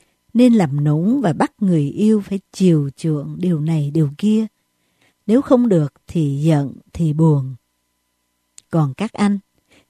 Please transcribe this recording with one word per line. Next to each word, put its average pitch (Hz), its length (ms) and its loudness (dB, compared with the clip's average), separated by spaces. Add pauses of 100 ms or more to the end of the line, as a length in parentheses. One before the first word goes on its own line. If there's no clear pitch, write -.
(340)
nên 240 200 4
làm 147 300 0
nũng 170 380 0
và 175 120 0
bắt - 260 -4
người 165 300 0
yêu 214 320 0
phải 196 180 -8 (120)
chiều 156 380 2
chuộng 151 500 -6
điều 165 200 -2
này 151 320 -2
điều 151 260 0
kia. 220 280 0 (840)
Nếu 240 140 2
không 247 280 2
được 156 240 0 (140)
thì 143 340 -4
giận, 147 320 0 (200)
thì 156 200 -2
buồn. 147 420 0 (1120)
Còn 147 240 -2
các 220 200 -8
anh, 202 260 -2 (500)